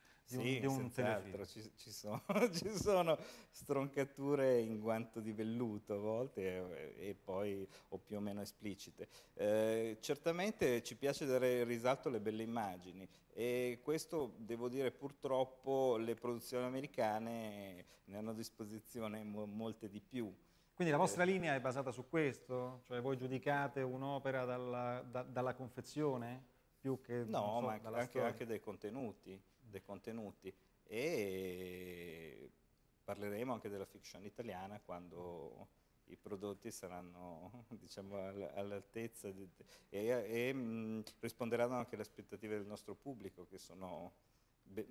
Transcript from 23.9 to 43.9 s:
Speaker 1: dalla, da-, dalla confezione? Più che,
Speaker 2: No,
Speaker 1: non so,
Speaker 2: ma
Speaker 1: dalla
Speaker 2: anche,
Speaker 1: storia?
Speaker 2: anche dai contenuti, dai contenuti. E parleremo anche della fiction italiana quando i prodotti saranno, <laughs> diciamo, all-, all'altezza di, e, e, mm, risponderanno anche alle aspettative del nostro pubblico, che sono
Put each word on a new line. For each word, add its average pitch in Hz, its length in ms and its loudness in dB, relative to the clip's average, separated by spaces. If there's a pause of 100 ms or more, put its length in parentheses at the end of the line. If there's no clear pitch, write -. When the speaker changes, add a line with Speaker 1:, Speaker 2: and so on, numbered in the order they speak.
Speaker 1:
dalla, 123 560 -2
da-, 123 220 -4
dalla 127 320 0
confezione? 127 880 -2 (340)
Più 131 220 0
che, 120 220 -2
Speaker 2:
No, 113 160 0
Speaker 1:
non 107 220 2
so, 120 60 0
Speaker 2:
ma 107 120 -2
Speaker 1:
dalla 110 180 -4
Speaker 2:
anche, 127 120 0
Speaker 1:
storia? 123 180 2
Speaker 2:
anche 120 180 -2
dai 113 140 -2
contenuti, 104 840 -8 (180)
dai 104 240 -12
contenuti. 101 720 -8 (300)
E 90 1700 -4 (520)
parleremo 104 500 -4
anche 110 160 -6
della 98 160 -4
fiction - 400 -16
italiana 101 580 -8
quando 87 840 -10 (380)
i 90 100 -16
prodotti 101 560 -8
saranno, 90 1000 -12
<laughs> 113 80 -12
diciamo, 98 380 -12
all-, 98 400 -6
all'altezza 101 760 -6
di, 95 160 -12 (420)
e, 104 180 0
e, 120 460 2
mm, 113 480 -2 (180)
risponderanno 120 560 2
anche 117 200 -2
alle 107 80 -6
aspettative 107 540 -6
del 104 80 -2
nostro 101 300 -10
pubblico, 98 500 -10
che 92 140 -16
sono 90 540 -10 (500)